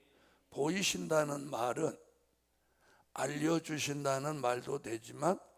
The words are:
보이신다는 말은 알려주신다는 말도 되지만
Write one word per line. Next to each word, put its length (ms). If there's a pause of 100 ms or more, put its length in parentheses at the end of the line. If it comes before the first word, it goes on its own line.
(500)
보이신다는 1000
말은 480 (1160)
알려주신다는 1300
말도 420
되지만 580 (180)